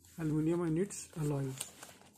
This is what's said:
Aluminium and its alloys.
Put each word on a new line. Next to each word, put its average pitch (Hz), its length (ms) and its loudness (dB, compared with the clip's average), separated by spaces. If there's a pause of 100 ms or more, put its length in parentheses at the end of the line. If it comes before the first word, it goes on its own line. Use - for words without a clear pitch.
(200)
Aluminium 160 420 2
and 160 160 2
its - 300 -2 (120)
alloys. 139 360 0 (600)